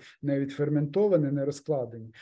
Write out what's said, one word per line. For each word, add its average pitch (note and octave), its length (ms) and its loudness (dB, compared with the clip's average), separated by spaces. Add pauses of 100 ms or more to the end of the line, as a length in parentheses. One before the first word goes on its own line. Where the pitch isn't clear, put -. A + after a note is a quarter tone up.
(220)
навіть C#3 300 0
ферментовані, D3+ 760 2
не C#3 180 0
розкладені, A#2+ 760 -6